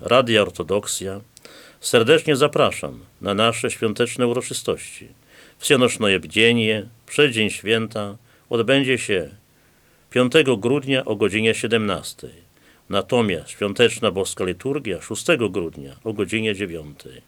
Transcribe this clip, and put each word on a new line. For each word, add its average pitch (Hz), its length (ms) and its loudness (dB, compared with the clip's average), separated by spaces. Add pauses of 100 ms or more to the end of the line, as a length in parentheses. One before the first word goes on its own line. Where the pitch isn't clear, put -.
Radia 117 420 4
Ortodoksja 95 760 -4 (600)
serdecznie 139 560 4
zapraszam 107 640 0 (200)
na 98 140 -2
nasze 117 360 0
świąteczne 117 560 -2
uroczystości. 120 800 -6 (500)
Wsienoczne 110 640 2
Bdzienie, 110 680 2 (200)
przeddzień 113 440 2
święta, 107 680 -4 (340)
odbędzie 127 480 2
się 87 320 -2 (800)
piątego 127 460 4
grudnia 131 480 0
o 110 120 -2
godzinie 110 380 2
siedemnastej, 104 800 -4 (580)
natomiast 95 600 0
świąteczna 107 600 0
boska 95 340 -4
liturgia 101 560 -4
szóstego 113 500 0
grudnia 82 540 -8
o 110 80 -4
godzinie 107 420 -2
dziewiątej. 82 720 -10